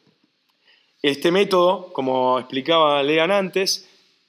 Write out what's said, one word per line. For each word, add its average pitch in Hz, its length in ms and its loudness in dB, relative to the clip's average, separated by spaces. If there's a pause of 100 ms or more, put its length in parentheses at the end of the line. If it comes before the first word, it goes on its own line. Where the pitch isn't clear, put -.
(1040)
este 143 280 0
método, 190 640 0
como 131 460 -2
explicaba 143 640 0
Lean 160 280 0
antes, 190 560 -2 (420)